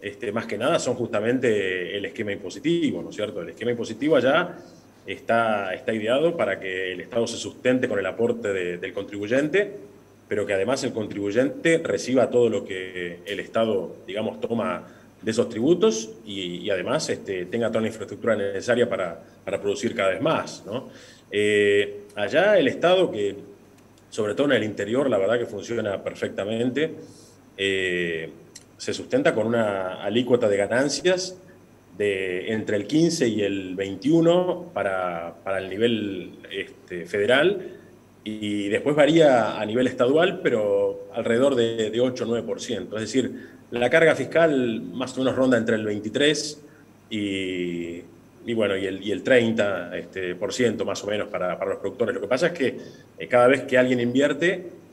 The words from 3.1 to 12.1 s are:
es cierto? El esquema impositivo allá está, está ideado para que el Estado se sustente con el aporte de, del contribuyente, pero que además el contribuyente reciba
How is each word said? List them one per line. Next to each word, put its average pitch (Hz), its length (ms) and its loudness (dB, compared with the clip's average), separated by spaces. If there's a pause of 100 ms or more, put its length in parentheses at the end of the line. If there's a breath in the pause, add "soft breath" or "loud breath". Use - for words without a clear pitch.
es - 60 -14
cierto? 104 260 -6
El 82 60 -10
esquema 117 240 -4
impositivo 117 420 0
allá 147 420 2 (500 loud breath)
está, 104 680 0
está 110 180 -4
ideado 127 420 2
para 98 240 0
que 92 340 -4
el 87 80 -8
Estado 113 260 -2
se 104 100 -6
sustente 127 520 0
con 104 100 -2
el 95 80 -2
aporte 113 460 0
de, 90 260 -2
del 92 160 -8
contribuyente, 127 840 -2 (520)
pero 101 180 -2
que 104 80 -2
además 110 300 0
el 120 80 -2
contribuyente 120 920 0
reciba 120 460 2